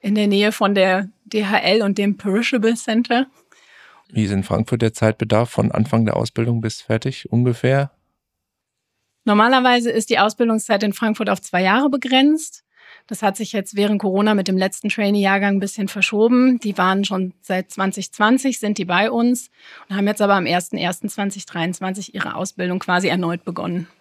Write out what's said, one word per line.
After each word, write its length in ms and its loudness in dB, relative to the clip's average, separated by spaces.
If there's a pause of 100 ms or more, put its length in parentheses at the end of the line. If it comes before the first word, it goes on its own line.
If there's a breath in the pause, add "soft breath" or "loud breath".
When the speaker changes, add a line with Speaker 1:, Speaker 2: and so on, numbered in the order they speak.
Speaker 1:
in 140 0
der 120 2
Nähe 260 4
von 220 2
der 340 2 (160)
D 220 -4
H 120 0
L 240 2
und 160 0
dem 180 0
Perishable 580 0
Center. 520 0 (840 soft breath)
Speaker 2:
Wie 160 0
ist 80 0
in 100 0
Frankfurt 400 -2
der 100 2
Zeitbedarf 580 0
von 200 0
Anfang 340 0
der 120 0
Ausbildung 440 -2
bis 200 -6
fertig 500 -4
ungefähr? 600 2 (1300)
Speaker 1:
Normalerweise 680 4
ist 180 -2
die 100 2
Ausbildungszeit 640 0
in 120 -2
Frankfurt 340 -2
auf 140 -2
zwei 200 -2
Jahre 280 4
begrenzt. 760 0 (420 loud breath)
Das 160 -10
hat 140 0
sich 160 -6
jetzt 240 -6
während 240 2
Corona 340 2
mit 140 0
dem 80 0
letzten 320 -2
Trainee-Jahrgang 680 0
ein 40 0
bisschen 280 -6
verschoben. 720 2
Die 200 -4
waren 260 2
schon 380 -4
seit 280 -6
zwanzig 420 -6
zwanzig, 460 2
sind 200 -4
die 80 -4
bei 240 0
uns 400 0 (380 loud breath)
und 80 -6
haben 100 0
jetzt 160 -2
aber 120 4
am 120 0
ersten 320 -2
ersten 300 -4
zwanzig 360 -6
dreiundzwanzig 680 -6
ihre 200 -6
Ausbildung 440 -6
quasi 300 0
erneut 360 -2
begonnen. 420 -6 (140)